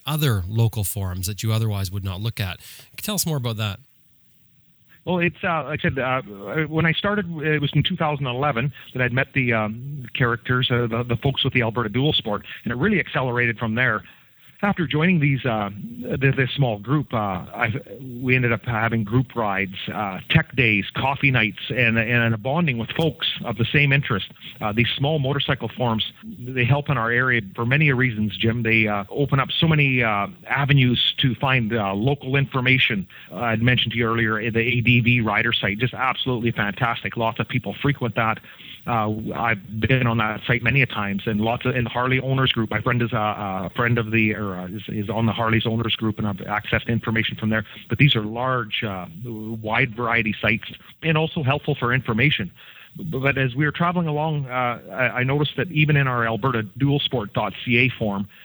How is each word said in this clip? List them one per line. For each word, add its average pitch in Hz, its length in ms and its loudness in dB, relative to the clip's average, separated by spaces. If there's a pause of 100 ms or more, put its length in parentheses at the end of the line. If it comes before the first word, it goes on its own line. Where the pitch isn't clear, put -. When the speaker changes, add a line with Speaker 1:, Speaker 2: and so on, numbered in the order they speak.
Speaker 1:
other 139 420 2
local 110 360 2
forums 92 420 -4
that 87 160 -6
you 110 100 0
otherwise 104 400 0
would 98 120 -6
not 95 180 -4
look 113 180 -4
at. 92 200 -4 (380)
Tell - 180 -4
us 175 100 -2
more 156 120 -2
about 117 200 -2
that. 104 220 -4 (1300)
Speaker 2:
Well, 175 140 0
it's, 170 240 -2
uh, 165 220 0
like 147 160 -4
I 175 80 0
said, 135 100 -2
uh, 131 220 0 (460)
when 156 180 0
I 165 80 4
started, 202 320 0 (160)
it 151 180 2
was 143 140 0
in 147 100 6
two 180 140 0
thousand 151 300 -2
eleven 127 440 0 (220)
that 127 80 -2
I'd 123 100 2
met 131 220 -2
the, 123 200 2
um, 117 600 -4
characters, 127 580 0
uh, 120 160 2
the, 117 160 -2
the 120 140 0
folks - 260 0
with 135 100 0
the 123 100 4
Alberta 110 260 -2
Dual 131 240 2
Sport, 104 320 -2 (180)
and 110 80 -4
it 120 60 -4
really 190 220 2
accelerated 120 600 0
from 110 160 -2
there. 117 280 2 (580)
After 185 260 0
joining 165 320 4
these, 139 260 2
uh, 107 260 0 (280)
the, 139 320 2
this 127 200 0
small 120 280 0
group, 127 340 -2
uh, 123 40 0
I, 104 560 -2 (260)
we 127 340 -2
ended 123 200 2
up 107 100 -2
having 113 400 0
group 120 320 0
rides, 98 400 -2 (180)
uh, 95 360 -4
tech - 260 0
days, 110 300 2 (100)
coffee 135 360 0
nights, 110 280 0 (100)
and, 113 300 2
and 117 340 2
a 110 40 0
bonding 135 400 0
with 113 140 -4
folks - 360 -2 (160)
of 117 140 -4
the 117 80 0
same 143 260 4
interest. 131 400 0 (300)
Uh, 107 100 -2
these 113 240 2
small 151 240 0
motorcycle 139 480 -2
forums, 113 460 -2 (100)
they 123 400 -4
help 143 240 2
in 143 100 2
our 113 140 0
area 123 300 2 (140)
for 120 100 -2
many 143 260 4
reasons, 107 460 2
Jim. 113 260 0
They, 110 240 4
uh, 101 220 -2
open 139 320 2
up 135 100 -2
so - 160 2
many, 139 340 4
uh, 104 260 2 (200)
avenues 131 720 2
to 123 180 0
find, 127 380 0
uh, 101 200 0
local 131 440 -2
information. 127 680 2 (280)
Uh, 87 60 -8
I'd 113 220 0
mentioned 123 300 2
to 113 60 -4
you 117 100 2
earlier, 110 420 0
the 110 120 0
A 120 180 0
D 120 220 6
V 120 180 4
rider 110 320 2
site, 104 280 -2
just 123 140 -2
absolutely 120 580 -2
fantastic. 110 680 -2
Lots 113 240 0
of - 80 -6
people 101 320 -4
frequent 135 340 -2
that. 113 240 0 (460)
Uh, 110 280 0 (200)
I've 107 460 -2
been 127 280 2
on 113 100 2
that 107 280 0
site 120 160 0
many 120 200 4
a 127 40 6
times, 98 400 -4
and 107 140 0
lots 113 260 0
of, 127 80 2
in 123 120 0
the 117 40 -4
Harley 127 300 0
owners 131 320 2
group. 113 180 0
My 107 120 -2
friend 120 200 0
is 117 120 0
a, - 20 -2
a 101 640 -2
friend 120 200 2
of 107 140 -2
the, 110 240 4
or, 101 200 -4
uh, 90 120 -8
is, 101 220 -8
is 107 200 -4
on 113 160 0
the 110 60 4
Harley's 113 340 0
owners 113 300 0
group, 110 220 -2
and 107 100 -2
I've 101 80 -2
accessed 104 520 -4
information 110 500 -2
from 110 120 -2
there. 110 140 0 (240)
But 113 100 -2
these 147 160 6
are 107 100 0
large, 117 600 -2
uh, 95 220 -4 (180)
wide 113 720 -4
variety 113 460 0
sites, 107 280 0 (320)
and 160 160 2
also 160 260 0
helpful 143 320 0
for 120 180 0
information. 120 580 2 (460)
B-, 170 80 -10
but 135 320 -2
as 131 180 0
we 147 80 0
were 147 80 2
traveling 175 360 0
along, 147 400 -2
uh, 123 340 -2 (100)
I, 113 280 0
I 127 40 2
noticed 139 320 0
that 156 160 -2
even 151 240 4
in 139 140 4
our 120 180 0
alberta 113 360 0
dual 139 360 0
sport 110 320 -2
dot 107 220 -2 (100)
C 120 140 2
A 127 100 6
form, 101 400 -2 (180)